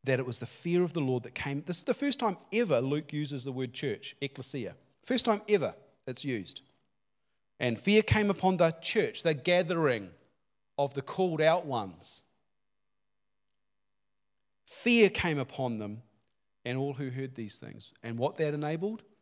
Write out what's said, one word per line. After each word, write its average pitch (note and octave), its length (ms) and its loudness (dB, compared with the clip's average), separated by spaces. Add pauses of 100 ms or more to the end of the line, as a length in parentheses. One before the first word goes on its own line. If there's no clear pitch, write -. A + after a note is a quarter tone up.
that C3 160 2
it B2+ 60 -2
was B2 140 -6
the - 60 -8
fear F3 380 0
of D#3+ 100 -2
the E3+ 60 -2
Lord B2+ 240 0
that - 120 -12
came. C#3+ 280 -4
This F3 140 -4
is - 60 -4
the C4+ 100 0
first C#4+ 260 0
time G#3 180 0 (140)
ever F#3+ 300 2
Luke D3 320 -2
uses C#3+ 300 -4
the C3+ 80 -6
word B2+ 220 -6
church, - 460 -6
ecclesia. C3+ 560 -8 (260)
First B3 240 0
time G#3 220 4
ever E3+ 280 2 (320)
it's B2+ 180 -8
used. A2+ 360 -6 (960)
"And A#2 220 0
fear G#3 220 6
came G#3 280 4
upon F#3 280 2
the E3 140 4
church," - 520 -2
the D#3+ 100 4
gathering D3+ 800 2 (640)
of C#3 160 0
the C#3 80 -4
called F3 380 -2
out D#3+ 260 4
ones. G2+ 560 -6 (2500)
"Fear A#3 460 6
came E3 260 0
upon B2 400 -4
them G#2+ 260 -8 (640)
and B2 120 -4
all C#3 180 -2
who C#3 160 -6
heard C3 240 -8
these A2 240 -10
things." - 420 -16
And A2+ 160 -8
what C3+ 200 -2
that D3+ 160 0
enabled E3 500 -4 (180)